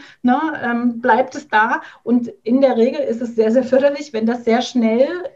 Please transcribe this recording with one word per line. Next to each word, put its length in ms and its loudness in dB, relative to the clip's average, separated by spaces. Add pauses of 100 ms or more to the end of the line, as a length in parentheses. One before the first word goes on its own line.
(220)
ne, 180 2 (240)
ähm, 380 -2
bleibt 340 0
es 140 -12
da? 320 0 (220)
Und 260 0 (140)
in 180 0
der 160 4
Regel 240 2
ist 200 -4
es 140 -8
sehr, 160 2
sehr 120 4
förderlich, 500 0
wenn 120 -2
das 200 -2
sehr 160 2
schnell 480 0 (260)